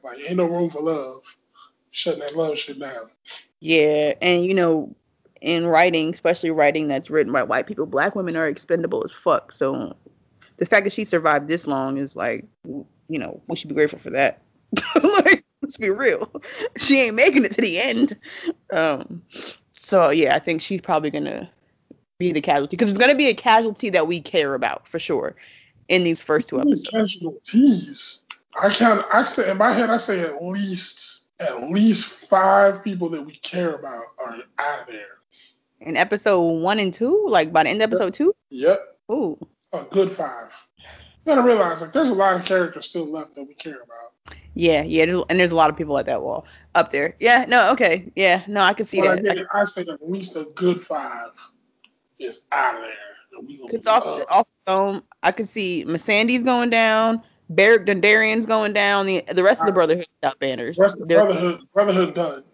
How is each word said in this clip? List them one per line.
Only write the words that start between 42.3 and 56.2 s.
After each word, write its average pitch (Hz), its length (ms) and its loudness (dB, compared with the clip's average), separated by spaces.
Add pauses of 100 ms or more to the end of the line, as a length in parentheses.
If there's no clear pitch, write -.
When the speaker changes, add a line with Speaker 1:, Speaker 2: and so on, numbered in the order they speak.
Speaker 1:
of 180 80 -6
characters 180 420 -2
still 160 240 -8
left 156 240 -12
that 139 100 -16
we 143 100 -20
care 139 280 -16
about. - 540 -20 (180)
Speaker 2:
Yeah, 160 280 2
yeah, 160 240 2
there's, 180 240 -2
and 180 100 2
there's 175 100 4
a 165 60 -2
lot 156 140 6
of 151 60 -8
people 151 220 -4
at - 80 -4
that 117 160 -4
wall, - 220 -6 (300)
up 170 160 2
there. 143 300 -4
Yeah, 240 280 4
no, 226 240 4
okay, 185 440 0
yeah, 185 300 2
no, 202 140 -4
I 190 140 4
can 214 100 -6
see 196 160 -4
Speaker 1:
But 190 240 2
Speaker 2:
that. 196 80 2
Speaker 1:
I - 40 2
mean, 185 180 -8
I 202 100 2
say 196 160 -6 (100)
at 151 180 -14
least 185 280 -8
a 156 80 -8 (100)
good 180 240 0
five. - 520 -10 (920)
Is - 200 -12 (100)
out 131 240 -2
of 113 60 -12
there. 113 100 -14 (460)
And - 100 -18
we - 100 -20
gonna 233 140 -12
Speaker 2:
'Cause 226 120 -8
Speaker 1:
be 220 40 0
Speaker 2:
off 220 180 2
Speaker 1:
up. - 120 -6
Speaker 2:
the, - 120 -6
off 202 140 4 (220)
the 190 60 0
dome, 196 300 0 (200)
I 180 100 2
can 214 140 -6
see 180 400 -4
Missandei's 220 580 0